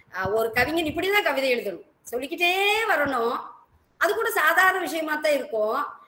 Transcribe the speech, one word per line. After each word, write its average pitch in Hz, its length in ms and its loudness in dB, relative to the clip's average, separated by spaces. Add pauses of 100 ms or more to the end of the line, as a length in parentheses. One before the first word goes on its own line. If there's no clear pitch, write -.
(160)
ஆ, 190 140 -4
ஒரு 226 220 0
கவிஞன் 302 340 0
இப்படிதான் 370 380 0
கவிதை 269 320 0
எழுதணும், 196 300 -6 (160)
சொல்லிக்கிட்டே 349 840 0
வரணும். 277 540 0 (580)
அது 370 160 2
கூட 453 180 -2
சாதாரண 370 480 4
விஷயமா 311 360 -4
தான் 302 180 0
இருக்கும். 233 520 -2 (220)